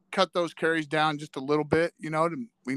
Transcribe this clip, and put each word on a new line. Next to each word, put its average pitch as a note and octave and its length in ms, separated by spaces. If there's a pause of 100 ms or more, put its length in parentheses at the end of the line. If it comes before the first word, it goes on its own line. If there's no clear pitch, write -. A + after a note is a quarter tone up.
(120)
cut F#3+ 200
those E3+ 220
carries D#3+ 320
down D#3 320
just D3+ 160
a C#3+ 60
little D3 240
bit, D#3+ 340
you D#3 100
know, D#3+ 200
to, E3 80 (280)
we C3 120